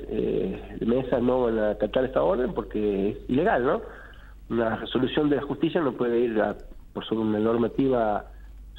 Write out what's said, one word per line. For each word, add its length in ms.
eh, 680
de 60
mesa 340
no 260
van 140
a 120
acatar 340
esta 180
orden 300
porque 580
es 60
ilegal, 340
¿no? 160
Una 260
resolución 540
de 60
la 60
justicia 380
no 120
puede 280
ir 180
a, 160
por 140
sobre 160
una 160
normativa, 880